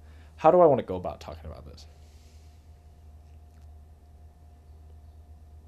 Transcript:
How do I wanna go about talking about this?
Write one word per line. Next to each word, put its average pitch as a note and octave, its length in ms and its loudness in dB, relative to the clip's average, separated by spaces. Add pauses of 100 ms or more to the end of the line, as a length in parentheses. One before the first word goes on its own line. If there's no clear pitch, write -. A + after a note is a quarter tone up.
(380)
How D#3+ 140 6
do F3+ 100 8
I F3 40 10
wanna C3 180 6
go F2+ 120 -4
about E2+ 240 -8
talking D#2 260 -14
about D#2 200 -14
this? - 200 -20 (3750)